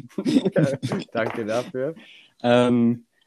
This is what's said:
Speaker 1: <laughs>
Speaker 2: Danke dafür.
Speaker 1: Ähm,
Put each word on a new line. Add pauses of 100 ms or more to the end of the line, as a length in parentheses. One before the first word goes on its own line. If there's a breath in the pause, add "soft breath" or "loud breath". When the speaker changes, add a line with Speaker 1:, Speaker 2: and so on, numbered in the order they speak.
(160)
Speaker 1:
<laughs>
Speaker 2:
Danke
dafür. (480 loud breath)
Speaker 1:
Ähm, (200)